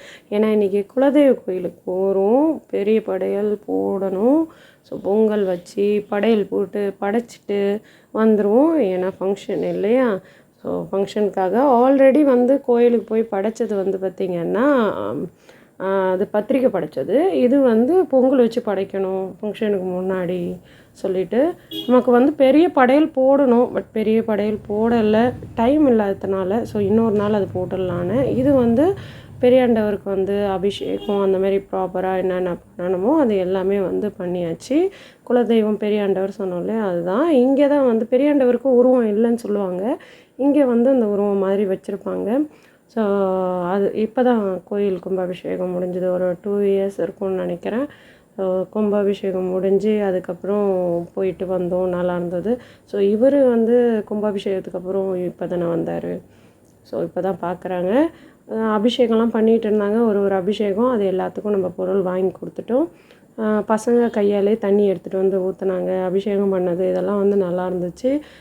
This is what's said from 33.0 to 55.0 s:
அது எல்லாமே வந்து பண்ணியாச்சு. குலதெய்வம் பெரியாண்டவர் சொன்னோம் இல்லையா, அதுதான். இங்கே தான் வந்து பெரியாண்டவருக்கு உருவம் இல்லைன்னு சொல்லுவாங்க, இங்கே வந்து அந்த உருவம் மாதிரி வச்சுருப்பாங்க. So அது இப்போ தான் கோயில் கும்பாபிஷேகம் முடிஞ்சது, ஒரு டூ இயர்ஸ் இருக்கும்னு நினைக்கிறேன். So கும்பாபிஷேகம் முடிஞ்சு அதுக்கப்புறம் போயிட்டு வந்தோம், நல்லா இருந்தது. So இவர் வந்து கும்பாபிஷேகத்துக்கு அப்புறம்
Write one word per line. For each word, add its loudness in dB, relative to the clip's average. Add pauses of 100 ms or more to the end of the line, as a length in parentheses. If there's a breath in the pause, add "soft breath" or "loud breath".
அது 2
எல்லாமே 0
வந்து -2
பண்ணியாச்சு. -2 (420 loud breath)
குலதெய்வம் 2
பெரியாண்டவர் -2
சொன்னோம் -6
இல்லையா, -4
அதுதான். -2
இங்கே 4
தான் 2
வந்து 0
பெரியாண்டவருக்கு 2
உருவம் 4
இல்லைன்னு 2
சொல்லுவாங்க, -4 (340 loud breath)
இங்கே 2
வந்து 2
அந்த 2
உருவம் 0
மாதிரி 0
வச்சுருப்பாங்க. -4 (400 soft breath)
So -4 (580)
அது 0
இப்போ -2
தான் 0
கோயில் -2
கும்பாபிஷேகம் -6
முடிஞ்சது, -4
ஒரு -2
டூ -4
இயர்ஸ் 0
இருக்கும்னு -4
நினைக்கிறேன். -4 (500 loud breath)
So -2
கும்பாபிஷேகம் -2
முடிஞ்சு 0
அதுக்கப்புறம் -2
போயிட்டு -4
வந்தோம், -2
நல்லா -2
இருந்தது. -4 (240 loud breath)
So -4
இவர் 4
வந்து 2
கும்பாபிஷேகத்துக்கு -4
அப்புறம் -4